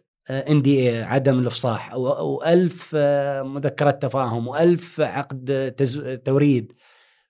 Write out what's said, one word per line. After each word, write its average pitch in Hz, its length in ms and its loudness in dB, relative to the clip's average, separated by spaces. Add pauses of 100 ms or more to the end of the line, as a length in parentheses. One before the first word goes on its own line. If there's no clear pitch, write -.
(300)
آه، 135 220 -2
إن 151 100 4
دي 139 180 4
إيه، 117 240 0
عدم 127 360 2
الإفصاح، 120 520 -2
أو، 127 180 -4
أو 143 340 -4
ألف، 175 520 2
آه، 143 480 0
مذكرة 143 480 0
تفاهم، 123 560 -2
وألف 165 540 2
عقد 135 760 -4
تز-، 131 480 -4
توريد. 135 480 2 (560)